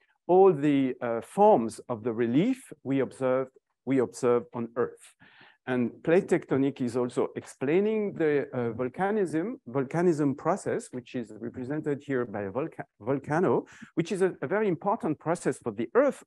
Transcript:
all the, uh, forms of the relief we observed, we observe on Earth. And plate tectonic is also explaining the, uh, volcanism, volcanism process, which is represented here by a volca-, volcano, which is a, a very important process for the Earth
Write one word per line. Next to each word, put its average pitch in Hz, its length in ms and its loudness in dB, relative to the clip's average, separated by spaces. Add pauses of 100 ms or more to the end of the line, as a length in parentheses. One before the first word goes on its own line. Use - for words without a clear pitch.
(280)
all 185 260 8
the, 139 480 2
uh, 117 200 -2
forms 165 680 2
of 110 140 -6
the 117 100 -2
relief 131 580 0 (120)
we 135 160 -2
observed, 131 520 -2 (340)
we 131 140 2
observe 120 440 2 (100)
on 117 220 -6
Earth. - 400 -4 (500)
And 123 380 -2
plate 175 240 4
tectonic 139 540 0
is 123 160 -2
also 127 380 0
explaining 196 800 -2
the, 147 400 0
uh, 120 200 -2
volcanism, 175 800 -2 (160)
volcanism 143 680 0
process, 139 540 -4
which 123 240 -12
is 113 240 -8
represented 131 640 -6
here 127 220 -2
by 101 180 -6
a 98 80 -6
volca-, 143 340 -6 (140)
volcano, 143 680 0 (300)
which 170 160 -2
is 185 100 -2
a, 185 200 0
a 139 60 -6
very 208 200 -2
important 180 520 -2
process 160 400 -2
for 117 120 -6
the 107 240 -6
Earth 269 320 2